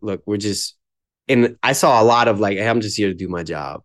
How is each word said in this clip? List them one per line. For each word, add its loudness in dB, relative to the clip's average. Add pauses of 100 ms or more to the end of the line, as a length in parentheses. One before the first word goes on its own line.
look, -8
we're -4
just," -6 (520)
and 2
I 0
saw 4
a 6
lot 4
of, 2
like, 0
"Hey, -2
I'm 0
just -8
here 0
to -4
do -8
my -6
job. -10